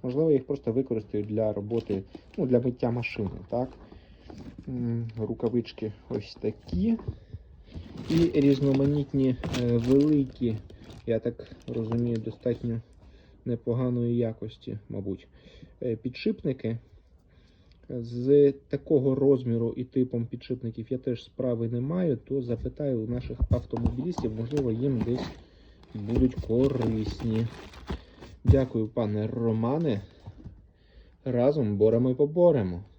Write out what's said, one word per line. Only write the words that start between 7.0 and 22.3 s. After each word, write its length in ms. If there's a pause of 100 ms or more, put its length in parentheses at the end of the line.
І 300
різноманітні, 960 (240)
е, 160
великі, 800 (500)
я 120
так 380 (100)
розумію, 500
достатньо 640 (640)
непоганої 720
якості, 640 (100)
мабуть, 400 (540)
е, 140
підшипники. 800 (1120)
З 640
такого 600
розміру 640
і 80
типом 420
підшипників 640
я 80
теж 260
справи 440
не 120
маю, 360
то 260